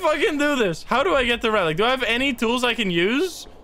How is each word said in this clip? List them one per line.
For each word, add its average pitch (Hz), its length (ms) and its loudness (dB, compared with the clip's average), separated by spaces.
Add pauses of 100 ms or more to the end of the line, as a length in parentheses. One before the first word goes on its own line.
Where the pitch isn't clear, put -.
fucking 320 360 0
do 294 180 2
this? 202 280 0
How 240 200 0
do 339 120 2
I 262 100 2
get 240 160 0
the 233 100 0
red? 214 120 2
Like, 156 140 0
do 196 80 2
I 233 40 2
have 262 140 0
any 247 300 0
tools 240 300 -2
I 240 100 0
can 214 180 -2
use? 226 560 0 (160)